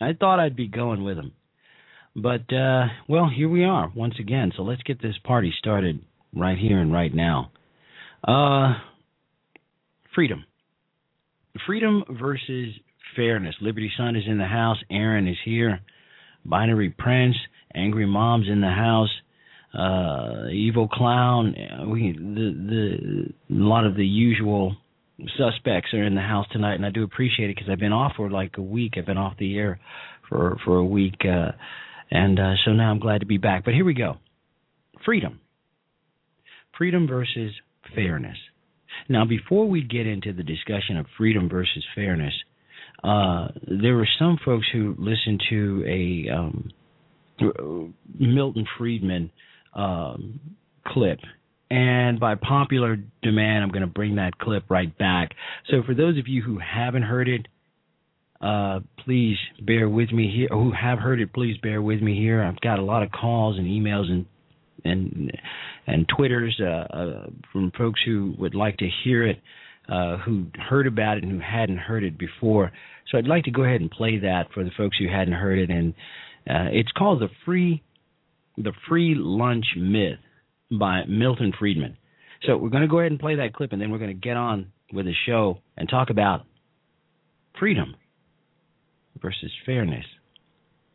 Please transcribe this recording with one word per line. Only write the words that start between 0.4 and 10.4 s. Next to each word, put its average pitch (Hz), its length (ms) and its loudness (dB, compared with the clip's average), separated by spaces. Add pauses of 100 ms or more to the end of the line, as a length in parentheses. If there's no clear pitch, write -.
be 117 120 -4
going 113 340 -2
with 98 160 -4
'em. 69 140 -10 (840)
But, 120 360 -2
uh, 131 360 4 (200)
well, 160 200 4
here 143 200 0
we 175 160 4
are 135 300 0
once 113 260 -4
again. 107 360 0
So 95 60 -6
let's 123 200 -6
get 131 180 -6
this 107 240 -6
party 110 340 2
started 95 420 0 (320)
right 90 260 0
here 101 220 4
and 78 120 2
right 85 200 2
now. 80 380 0 (720)
Uh, 135 520 4 (1400)
freedom. 110 300 2 (1200)